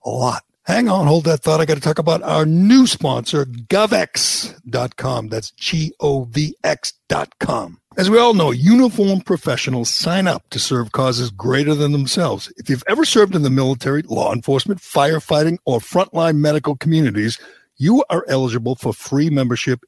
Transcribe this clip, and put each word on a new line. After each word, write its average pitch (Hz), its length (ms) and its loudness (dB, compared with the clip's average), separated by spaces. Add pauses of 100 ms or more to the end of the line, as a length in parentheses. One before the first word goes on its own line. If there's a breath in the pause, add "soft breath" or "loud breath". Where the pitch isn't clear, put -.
a - 60 -8
lot. 123 340 -4 (180)
Hang 220 260 0
on, 185 180 2
hold 156 180 2
that 160 180 0
thought. 156 180 2
I 160 60 0
gotta 151 140 0
talk 156 180 -2
about 160 240 0
our 156 240 0
new 202 400 6
sponsor, 135 580 -2
govx 185 1120 -2 (100)
dot 123 280 -6
com. 120 320 -6
That's 110 240 -8
G 160 480 -4
O 139 240 0
V 147 400 -4
X - 300 -4 (140)
dot - 300 -6
com. - 420 -6 (160)
As 190 140 0
we 220 80 6
all 240 160 4
know, 160 160 2
uniformed 196 760 4
professionals 139 600 -2
sign 185 380 -2
up - 240 -4
to - 80 -8
serve 120 340 -2
causes 127 380 -2
greater 131 460 0
than 147 160 0
themselves. 139 640 -2
If - 120 -18
you've 127 200 -2
ever 269 160 2
served 202 320 4
in 156 60 2
the 135 80 2
military, 135 520 0
law 147 300 -2
enforcement, 135 480 -2
firefighting, 156 840 0
or 127 140 0
frontline 165 600 0
medical 147 380 0
communities, 120 600 0 (380 loud breath)
you 220 340 2
are 175 180 -2
eligible 127 460 -2
for 123 180 -6
free 147 380 -2
membership 127 580 -2